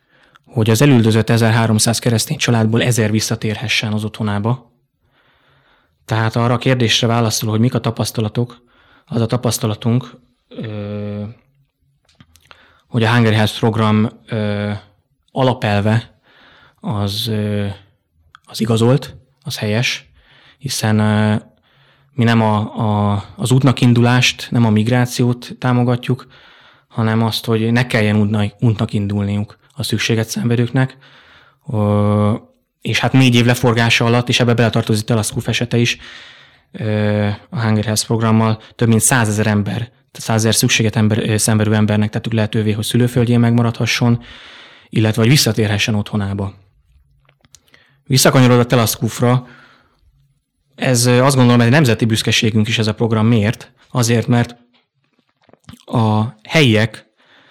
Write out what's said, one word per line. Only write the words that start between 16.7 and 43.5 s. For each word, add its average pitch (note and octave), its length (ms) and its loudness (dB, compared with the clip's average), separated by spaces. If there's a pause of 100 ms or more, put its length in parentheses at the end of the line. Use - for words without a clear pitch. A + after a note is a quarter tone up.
az, G#2 460 -6
ö, G#2 400 -4 (760)
az - 160 -14
igazolt, A2+ 560 0 (260)
az - 160 -10
helyes, A2+ 520 -4 (480)
hiszen, A2 400 -2
ö, G#2+ 380 2 (800)
mi A#3 100 0
nem A#3 160 4
a, G#3+ 160 2 (200)
a, G#2 480 -2 (120)
az A2+ 140 -4
útnak C3 300 2
indulást, A#2+ 720 2
nem A#2+ 140 0
a A2+ 60 2
migrációt B2 880 -2
támogatjuk, B2 680 -2 (640)
hanem A2 340 -2
azt, A2 220 -4
hogy A2+ 280 -2
ne B2 140 0
kelljen G#2+ 300 0
útna-, G#2 440 0
útnak A2+ 320 0
indulniuk G2+ 640 -4 (160)
a - 80 -10
szükséget A2+ 460 -4
szenvedőknek. A#2+ 680 -2 (760)
Ö, G#2 640 0 (460)
és - 180 -4
hát - 140 -2
négy C3 220 4
év A#2+ 100 4
leforgása A#2+ 600 2
alatt, A#2 240 0
és B2 120 -2
ebbe A#2+ 140 2
beletartozik A2+ 500 0
Teleszkúf A2+ 440 -4
esete A#2+ 280 -4
is, A#2 220 0 (720)
ö, G#2 560 -2 (220)
a - 100 -6
Hungary G#2+ 260 0
Helps G#2+ 180 -4
programmal A2 560 0 (140)
több A#2+ 140 0
mint A2+ 120 4
százezer G#2+ 460 0
ember, G#2 440 -2 (220)
százezer A2 420 0
szükséget A2+ 420 0
ember, G#2+ 220 2
ö, G#2+ 180 -2
szenvedő G#2+ 380 0
embernek G#2+ 360 0
tettük - 220 -6
lehetővé, G#2+ 400 0
hogy G#2+ 120 -4
szülőföldjén A#2+ 560 2
megmaradhasson, A#2 800 0 (680)